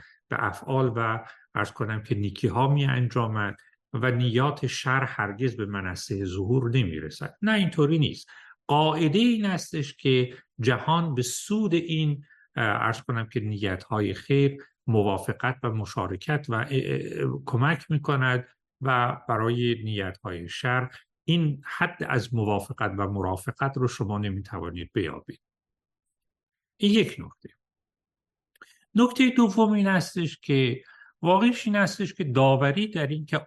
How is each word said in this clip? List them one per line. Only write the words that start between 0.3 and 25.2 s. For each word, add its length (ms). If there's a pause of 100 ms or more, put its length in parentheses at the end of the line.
افعال 500
و 220 (360)
عرض 180
کنم 300
که 120
نیکی‌ها 540
می‌انجامد 880 (360)
و 180
نیات 560
شر 380
هرگز 520
به 100
منصه 580
ظهور 460
نمی‌رسد. 720
نه، 100
اینطوری 460
نیست. 300 (380)
قاعده 520
این 260
استش 520
که 380 (260)
جهان 540
به 80
سود 520
این، 500 (320)
اه، 80
عرض 380
کنم 240
که 140
نیت‌های 720
خیر 480 (240)
موافقت 760
و 80
مشارکت 800
و 60
ا-، 160
ا-، 760
کمک 440
می‌کند 580 (320)
و 480
برای 560
نیت‌های 640
شر 420 (340)
این 400
حد 440
از 260
موافقت 640
و 100
مرافقت 680
رو 120
شما 300
نمی‌توانید 760
بیابید. 460 (1400)